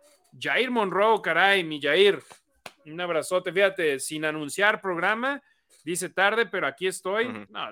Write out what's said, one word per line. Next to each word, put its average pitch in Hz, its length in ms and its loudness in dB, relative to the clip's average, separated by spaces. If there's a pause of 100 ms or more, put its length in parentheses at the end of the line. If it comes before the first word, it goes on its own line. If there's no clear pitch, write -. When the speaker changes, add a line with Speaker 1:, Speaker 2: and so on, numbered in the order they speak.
(400)
Speaker 1:
Jair 170 320 0
Monroe, 208 500 2
caray, 180 440 2
mi 156 160 -8
Jair, 160 400 4 (640)
un 156 140 -12
abrazote, 175 540 -2
fíjate, 185 440 2
sin 156 280 -6
anunciar 156 560 0
programa, 214 600 -2 (440)
dice 175 240 -6
tarde, 208 380 2
pero 170 200 -2
aquí 151 180 -6
estoy. 190 420 -2
Speaker 2:
Ujú. 107 220 -12
Speaker 1:
No, 113 220 -10